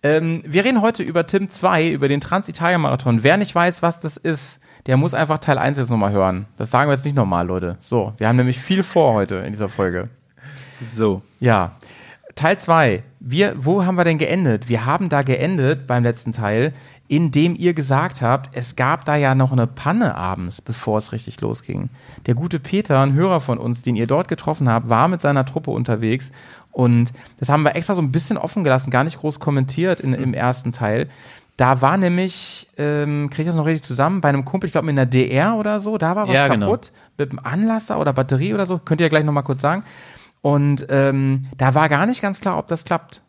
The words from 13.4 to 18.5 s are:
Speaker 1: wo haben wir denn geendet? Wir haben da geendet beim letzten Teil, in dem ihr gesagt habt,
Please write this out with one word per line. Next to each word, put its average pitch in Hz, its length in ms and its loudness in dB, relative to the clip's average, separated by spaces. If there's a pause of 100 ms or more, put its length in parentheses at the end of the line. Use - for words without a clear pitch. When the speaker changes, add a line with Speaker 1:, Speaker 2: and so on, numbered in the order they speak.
Speaker 1:
wo 175 260 0
haben 180 120 0
wir 175 80 2
denn 160 140 2
geendet? 135 500 0
Wir 117 180 0
haben 170 220 0
da 143 140 0
geendet 135 680 0
beim 123 160 2
letzten 117 280 -2
Teil, 113 400 0 (360)
in 151 240 2
dem 160 240 2
ihr 175 180 0
gesagt 147 480 -2
habt, 135 340 0